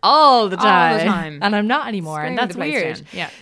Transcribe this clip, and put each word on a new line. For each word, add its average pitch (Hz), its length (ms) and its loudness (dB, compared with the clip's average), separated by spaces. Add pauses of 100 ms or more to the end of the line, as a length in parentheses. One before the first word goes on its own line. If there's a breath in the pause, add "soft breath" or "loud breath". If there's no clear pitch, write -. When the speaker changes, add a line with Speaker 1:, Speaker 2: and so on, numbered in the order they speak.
Speaker 1:
all 254 460 4
the 185 80 -4
Speaker 2:
All 185 60 -4
the - 20 0
Speaker 1:
time, 170 420 4
Speaker 2:
time. 156 360 -4
Speaker 1:
and 202 120 0
I'm 208 120 -2
not 262 220 -2
anymore." 160 340 -8
And 151 60 -6
Speaker 2:
Screaming 180 80 -6
Speaker 1:
that's 220 180 -4
Speaker 2:
the 240 40 -10
place 302 160 -6
Speaker 1:
weird. 180 220 -4
Speaker 2:
down. 151 160 -20
Yeah. 175 180 -10 (120)